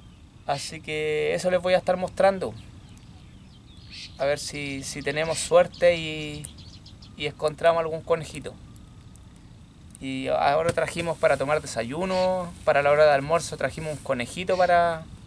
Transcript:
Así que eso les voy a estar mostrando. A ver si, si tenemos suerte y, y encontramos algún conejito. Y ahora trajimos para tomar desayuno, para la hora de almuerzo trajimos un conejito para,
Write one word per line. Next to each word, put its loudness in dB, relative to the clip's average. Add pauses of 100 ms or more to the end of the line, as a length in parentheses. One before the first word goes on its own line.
(480)
Así -6
que -2
eso 0
les 2
voy 2
a 6
estar 2
mostrando. 0 (1600)
A -2
ver 0
si, -8
si -8
tenemos -2
suerte 4
y, -8 (720)
y -6
encontramos 0
algún -4
conejito. -4 (1500)
Y -6
ahora 2
trajimos -4
para 4
tomar 0
desayuno, -2 (100)
para 4
la 6
hora 8
de 8
almuerzo 0
trajimos -4
un -6
conejito -2
para, 4 (240)